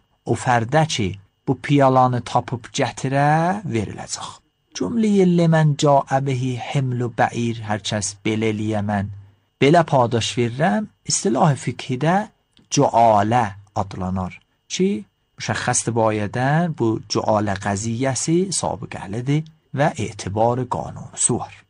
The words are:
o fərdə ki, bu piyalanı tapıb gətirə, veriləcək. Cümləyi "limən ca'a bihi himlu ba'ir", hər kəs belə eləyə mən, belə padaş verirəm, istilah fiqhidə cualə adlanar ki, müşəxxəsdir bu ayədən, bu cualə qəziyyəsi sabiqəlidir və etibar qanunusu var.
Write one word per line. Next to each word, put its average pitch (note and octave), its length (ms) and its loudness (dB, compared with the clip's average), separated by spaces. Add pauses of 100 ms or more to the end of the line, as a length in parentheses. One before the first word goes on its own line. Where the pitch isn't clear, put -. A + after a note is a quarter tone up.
(260)
o - 100 0
fərdə B2 520 2
ki, G2 320 -4 (280)
bu C#3 60 0 (120)
piyalanı C3 560 4 (100)
tapıb A#2+ 320 -2 (160)
gətirə, C3+ 520 0 (420)
veriləcək. - 560 -6 (460)
Cümləyi G3+ 500 2 (120)
"limən D#3+ 320 4 (120)
ca'a C#3 360 4 (100)
bihi B2+ 260 -2 (160)
himlu B2+ 380 -2 (100)
ba'ir", A#2+ 380 0 (120)
hər G#2+ 120 -2 (100)
kəs G#2+ 180 -2 (180)
belə A2 280 0
eləyə G#2+ 360 -2
mən, G2+ 160 0 (560)
belə D3 200 6 (100)
padaş A#2+ 360 2 (100)
verirəm, D3 460 0 (280)
istilah G3 380 2 (140)
fiqhidə C3+ 520 -2 (580)
cualə A2+ 720 4 (360)
adlanar F#2 520 -4 (400)
ki, F#3 160 0 (480)
müşəxxəsdir - 600 -2
bu A2+ 40 2 (100)
ayədən, B2 540 0 (140)
bu A#2 80 0 (240)
cualə G#2 440 0 (100)
qəziyyəsi A#2 720 -2 (220)
sabiqəlidir A#2+ 840 -4 (340)
və C#3+ 100 2 (200)
etibar A2 500 -2 (180)
qanunusu - 640 -6
var. - 140 -10 (160)